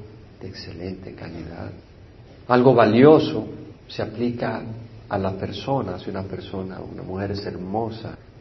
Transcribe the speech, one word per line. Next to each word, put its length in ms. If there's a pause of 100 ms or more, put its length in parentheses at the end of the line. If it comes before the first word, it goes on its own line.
(420)
de 80
excelente 680
calidad. 560 (760)
Algo 280
valioso 720 (400)
se 160
aplica 580 (480)
a 80
la 140
persona. 680
Si 140
una 120
persona, 560
una 220
mujer 300
es 140
hermosa, 720 (240)